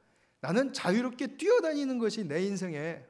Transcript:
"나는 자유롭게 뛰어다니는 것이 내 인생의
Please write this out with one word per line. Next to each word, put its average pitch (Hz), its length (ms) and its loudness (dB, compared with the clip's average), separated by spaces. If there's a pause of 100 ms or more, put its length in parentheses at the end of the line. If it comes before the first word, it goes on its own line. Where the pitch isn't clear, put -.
(400)
"나는 226 340 0
자유롭게 240 640 0
뛰어다니는 302 640 2
것이 220 240 0
내 160 200 -2
인생의 170 680 -4